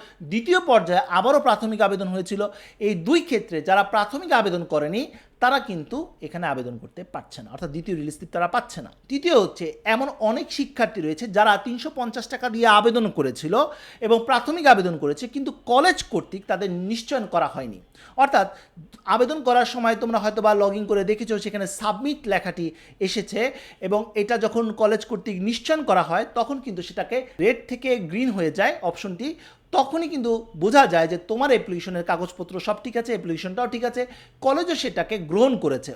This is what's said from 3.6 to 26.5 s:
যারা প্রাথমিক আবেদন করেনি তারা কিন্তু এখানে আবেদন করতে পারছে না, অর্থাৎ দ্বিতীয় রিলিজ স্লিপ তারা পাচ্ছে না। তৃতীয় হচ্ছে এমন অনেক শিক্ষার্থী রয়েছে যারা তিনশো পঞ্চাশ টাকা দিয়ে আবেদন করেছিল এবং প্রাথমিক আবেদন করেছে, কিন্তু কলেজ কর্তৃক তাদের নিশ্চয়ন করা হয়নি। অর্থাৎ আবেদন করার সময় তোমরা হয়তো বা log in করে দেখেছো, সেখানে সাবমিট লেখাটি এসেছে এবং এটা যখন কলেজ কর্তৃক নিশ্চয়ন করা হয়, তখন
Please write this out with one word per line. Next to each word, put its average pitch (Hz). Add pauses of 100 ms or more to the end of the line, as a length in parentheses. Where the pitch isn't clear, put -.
যারা 190
প্রাথমিক 220
আবেদন 190
করেনি 156 (340)
তারা 262
কিন্তু 220 (140)
এখানে 170
আবেদন 123
করতে -
পারছে -
না, 101
অর্থাৎ 147
দ্বিতীয় 165
রিলিজ 147
স্লিপ -
তারা 175
পাচ্ছে 233
না। 104 (160)
তৃতীয় 277
হচ্ছে 165 (120)
এমন 226 (120)
অনেক 233
শিক্ষার্থী 226
রয়েছে 156
যারা 208
তিনশো 240
পঞ্চাশ 240
টাকা 247
দিয়ে 226
আবেদন 214
করেছিল 156 (360)
এবং 226
প্রাথমিক 285
আবেদন 180
করেছে, 151
কিন্তু 269
কলেজ 285
কর্তৃক 202
তাদের 190
নিশ্চয়ন 208
করা 165
হয়নি। 113 (360)
অর্থাৎ 262 (480)
আবেদন 247
করার 247
সময় 226
তোমরা 226
হয়তো 208
বা 214
log 202
in 214
করে 202
দেখেছো, 214
সেখানে 202
সাবমিট 214
লেখাটি 180 (300)
এসেছে 202 (280)
এবং 208 (100)
এটা 214
যখন 220
কলেজ 214
কর্তৃক 190
নিশ্চয়ন 254
করা 185
হয়, 170
তখন 240